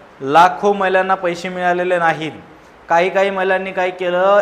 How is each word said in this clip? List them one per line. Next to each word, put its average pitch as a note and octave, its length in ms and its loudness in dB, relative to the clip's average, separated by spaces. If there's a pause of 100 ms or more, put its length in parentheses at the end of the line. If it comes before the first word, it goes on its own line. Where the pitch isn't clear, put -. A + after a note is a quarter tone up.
(220)
लाखो F3 520 4
महिलांना F#3+ 420 0
पैसे F3+ 340 -6
मिळालेले F3+ 480 -2
नाहीत. D#3+ 340 -2 (580)
काही E3+ 200 2
काही F#3+ 200 0
महिलांनी F#3+ 420 -2
काय F#3 180 -4
केलं, F#3 520 0